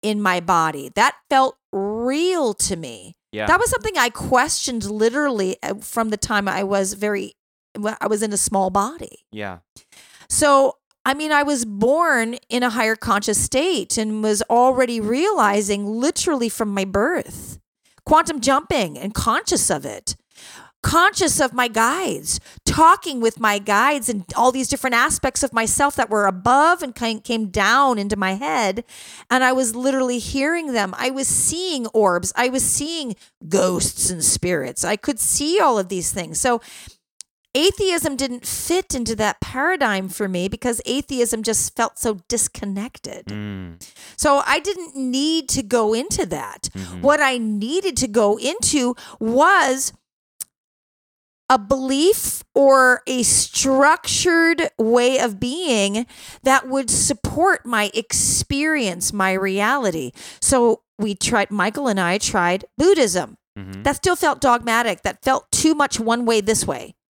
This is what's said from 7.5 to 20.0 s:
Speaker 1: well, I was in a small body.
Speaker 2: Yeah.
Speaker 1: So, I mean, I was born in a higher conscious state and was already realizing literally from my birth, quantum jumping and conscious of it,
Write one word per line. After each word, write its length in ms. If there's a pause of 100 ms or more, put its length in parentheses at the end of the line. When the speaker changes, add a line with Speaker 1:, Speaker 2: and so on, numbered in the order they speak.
Speaker 1:
well, 240
I 80
was 140
in 120
a 20
small 340
body. 600
Speaker 2:
Yeah. 260 (680)
Speaker 1:
So, 480 (280)
I 100
mean, 180
I 100
was 220
born 720 (140)
in 140
a 80
higher 240
conscious 480
state 560
and 240
was 280
already 500
realizing 840
literally 600
from 240
my 120
birth, 760 (480)
quantum 340
jumping 580
and 160
conscious 560
of 160
it, 280 (680)